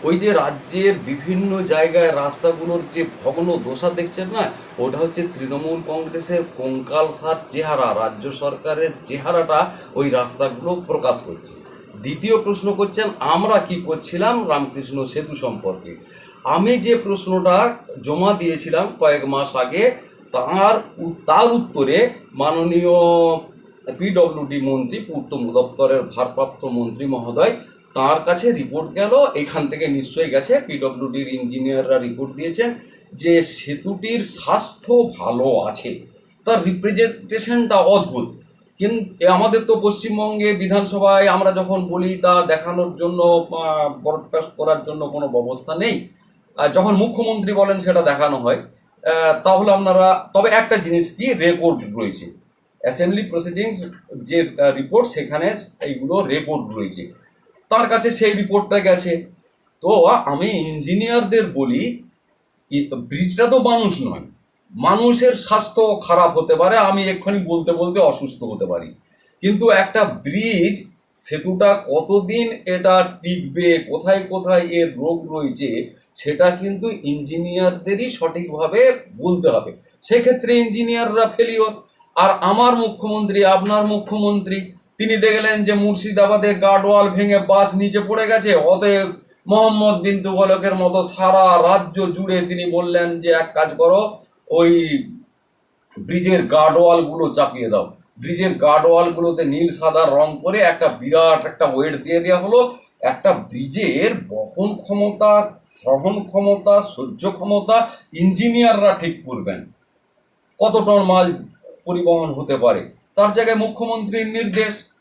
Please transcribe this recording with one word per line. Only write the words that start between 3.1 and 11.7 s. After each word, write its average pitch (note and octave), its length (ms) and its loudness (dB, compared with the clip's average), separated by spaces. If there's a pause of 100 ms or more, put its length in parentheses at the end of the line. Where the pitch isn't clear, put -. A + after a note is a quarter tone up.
ভগ্ন E3 420 -2
দশা D3+ 240 -4
দেখছেন F3 380 -6
না, G#3+ 240 -4 (260)
ওটা C3 200 -4
হচ্ছে E3+ 300 -4 (120)
তৃণমূল D3+ 480 -6
কংগ্রেসের D#3+ 560 -6 (140)
কঙ্কালসার D3 800 -4 (160)
চেহারা, C3+ 480 -2
রাজ্য A2 320 -6
সরকারের D3 580 -4 (160)
চেহারাটা D#3+ 680 -2 (240)
ওই C#3 140 0
রাস্তাগুলো B2+ 760 -4
প্রকাশ B2+ 340 -2
করছে। - 320 -16 (480)